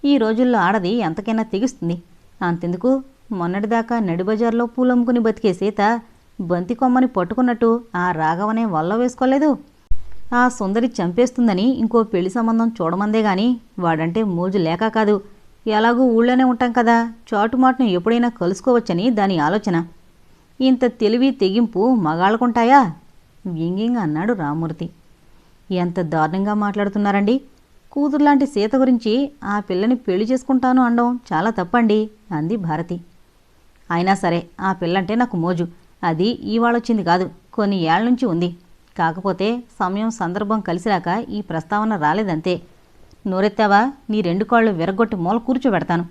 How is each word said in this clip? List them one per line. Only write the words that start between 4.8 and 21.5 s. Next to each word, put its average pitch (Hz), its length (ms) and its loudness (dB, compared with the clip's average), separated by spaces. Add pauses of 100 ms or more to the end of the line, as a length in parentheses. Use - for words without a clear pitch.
బతికే 220 320 0
సీత 208 480 0 (400)
బంతి 180 340 -2
కొమ్మని 254 320 2
పట్టుకున్నట్టు 233 800 0 (120)
ఆ 180 160 -2
రాఘవనే 180 520 0
వల్ల 175 300 -2
వేసుకోలేదు. 262 640 2 (760)
ఆ 247 140 4
సుందరి 233 440 -2 (100)
చంపేస్తుందని 208 600 2
ఇంకో 226 400 2
పెళ్లి 190 280 -2
సంబంధం 226 380 0
చూడమందే 208 540 -2
గాని 214 380 0 (180)
వాడంటే 170 440 0
మోజు 185 360 -2
లేక 170 300 0
కాదు. 208 340 0 (440)
ఎలాగూ 226 360 2
ఊళ్ళోనే 247 420 4
ఉంటాం 247 280 0
కదా, 233 400 2 (220)
చాటుమాటును 247 540 2
ఎప్పుడైనా 220 400 2
కలుసుకోవచ్చని 202 840 0
దాని 196 280 0
ఆలోచన. 170 460 0 (760)
ఇంత 254 240 2
తెలివి 240 460 2
తెగింపు 220 640 0